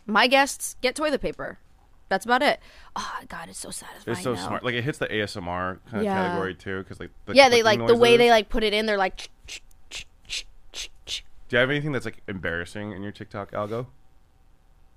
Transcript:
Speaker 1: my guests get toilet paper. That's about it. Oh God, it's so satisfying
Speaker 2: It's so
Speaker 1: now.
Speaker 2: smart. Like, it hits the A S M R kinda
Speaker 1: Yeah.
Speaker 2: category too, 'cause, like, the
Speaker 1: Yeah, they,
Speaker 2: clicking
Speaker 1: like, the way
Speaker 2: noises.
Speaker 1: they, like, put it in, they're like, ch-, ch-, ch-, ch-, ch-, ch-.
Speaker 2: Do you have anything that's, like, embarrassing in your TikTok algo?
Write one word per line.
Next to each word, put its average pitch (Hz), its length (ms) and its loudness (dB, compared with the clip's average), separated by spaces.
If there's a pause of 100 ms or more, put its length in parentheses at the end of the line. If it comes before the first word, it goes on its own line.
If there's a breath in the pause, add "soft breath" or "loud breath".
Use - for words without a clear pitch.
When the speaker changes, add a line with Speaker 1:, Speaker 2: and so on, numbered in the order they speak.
Speaker 1:
my 214 220 4
guests 269 540 2
get 247 160 -2
toilet 294 240 -2
paper. 156 380 -8 (500)
That's 190 160 -2
about 247 180 2
it. 285 160 4 (380 soft breath)
Oh - 220 -8 (100)
God, - 200 -14
it's 190 120 -16
so - 100 -12
satisfying - 460 -8
Speaker 2:
It's - 80 -6
so 123 100 0
Speaker 1:
now. 92 120 -6
Speaker 2:
smart. - 180 -4
Like, 120 100 0
it 120 80 -2
hits 147 160 -4
the - 160 -4
A 107 80 0
S 101 140 -6
M 90 120 -8
R 90 300 -4 (120)
kinda 117 140 -2
Speaker 1:
Yeah. 196 100 0
Speaker 2:
category 95 420 -2
too, 95 320 -8
'cause, - 100 -16
like, 85 120 -14 (160)
the - 100 -4
Speaker 1:
Yeah, 269 120 10
they, 240 140 4
Speaker 2:
clicking 220 200 4
Speaker 1:
like, 226 60 2
the 233 60 8
way 240 160 6
Speaker 2:
noises. 240 80 10
Speaker 1:
they, 240 120 6
like, 220 180 4
put - 160 0
it 208 80 0
in, 220 140 0
they're 208 120 2
like, 190 180 0
ch-, - 140 -14 (160)
ch-, - 160 -14 (280)
ch-, - 160 -12 (220)
ch-, - 180 -8 (260)
ch-, - 180 -12 (140)
ch-. - 200 -8 (240)
Speaker 2:
Do - 80 -2
you 120 40 6
have 131 100 4
anything 147 220 -2
that's, 120 120 -4
like, - 220 -10
embarrassing 90 680 -6
in 95 120 -10
your 104 80 -10
TikTok 101 400 -12
algo? 110 340 -6 (1120)